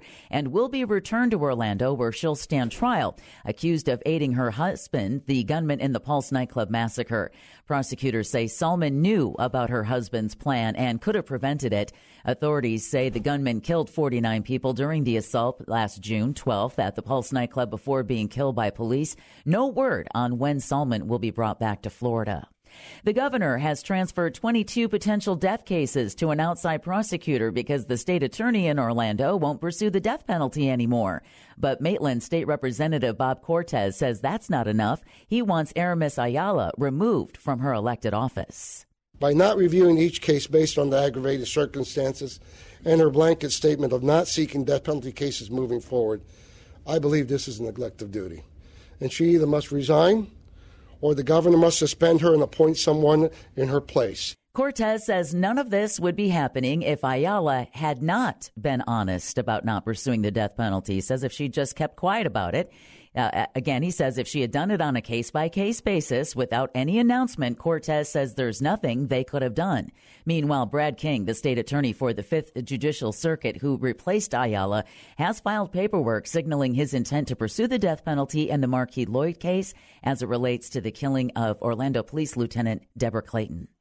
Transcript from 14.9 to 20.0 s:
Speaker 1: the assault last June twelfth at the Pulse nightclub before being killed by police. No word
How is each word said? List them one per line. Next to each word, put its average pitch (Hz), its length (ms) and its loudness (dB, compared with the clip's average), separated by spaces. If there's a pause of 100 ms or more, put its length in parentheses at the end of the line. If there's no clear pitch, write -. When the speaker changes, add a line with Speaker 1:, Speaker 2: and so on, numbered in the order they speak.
Speaker 1:
the 117 140 2
assault 117 500 -2
last 110 320 -2
June 107 320 -2
twelfth 117 460 -2
at 101 180 -2
the 104 60 -8
Pulse 127 280 -2
nightclub 123 400 -2
before 131 320 -2
being 110 240 -2
killed 131 300 -2
by 110 140 0
police. 120 440 -2 (300)
No 202 220 2
word 226 460 -2